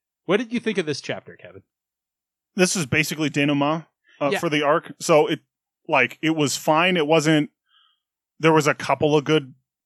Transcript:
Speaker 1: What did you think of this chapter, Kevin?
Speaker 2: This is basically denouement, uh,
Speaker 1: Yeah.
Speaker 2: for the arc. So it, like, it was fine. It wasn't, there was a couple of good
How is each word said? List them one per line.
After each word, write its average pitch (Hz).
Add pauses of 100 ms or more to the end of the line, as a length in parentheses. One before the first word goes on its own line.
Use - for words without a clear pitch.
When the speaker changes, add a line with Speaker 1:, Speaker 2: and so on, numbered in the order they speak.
(260)
Speaker 1:
What 185
did 240
you 240
think 214
of 180
this 147
chapter, -
Kevin? 90 (920)
Speaker 2:
This 185
is 175
basically 156
denouement, 147 (340)
uh, 143
Speaker 1:
Yeah. -
Speaker 2:
for 170
the 151
arc. 151
So 151
it, 156 (480)
like, 131
it 160
was 147
fine. 175
It 151
wasn't, 156 (880)
there 160
was 151
a 143
couple 147
of 147
good 143 (320)